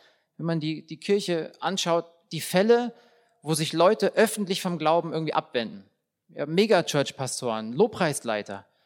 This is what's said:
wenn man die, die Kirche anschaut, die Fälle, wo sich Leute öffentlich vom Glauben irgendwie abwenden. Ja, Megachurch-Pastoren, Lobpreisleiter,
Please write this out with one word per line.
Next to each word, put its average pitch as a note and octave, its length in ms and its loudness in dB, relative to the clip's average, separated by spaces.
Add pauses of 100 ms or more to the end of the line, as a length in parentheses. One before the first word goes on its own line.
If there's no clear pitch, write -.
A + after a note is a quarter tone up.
(380)
wenn D#3 80 -8
man E3 140 -2
die, D#3 260 -6
die D#3 140 -16
Kirche F3+ 600 -2
anschaut, E3+ 460 -2 (260)
die D#3 100 -6
Fälle, A#3 520 4 (480)
wo D3 120 -2
sich D#3 200 -2
Leute F#3+ 400 4
öffentlich G3+ 480 0
vom F3 160 -4
Glauben D#3+ 360 0
irgendwie D#3+ 200 -4
abwenden. A2+ 560 -6 (400)
Ja, D#3 160 -8
Megachurch-Pastoren, C#3+ 1300 0
Lobpreisleiter, A#2 920 -2 (200)